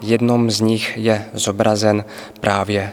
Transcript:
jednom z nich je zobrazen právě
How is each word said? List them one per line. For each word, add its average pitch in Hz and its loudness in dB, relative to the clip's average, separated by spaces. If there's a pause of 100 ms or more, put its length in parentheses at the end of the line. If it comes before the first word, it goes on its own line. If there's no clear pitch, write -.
jednom 117 2
z 104 -2
nich 110 0
je 110 0
zobrazen 104 2 (360)
právě 98 -2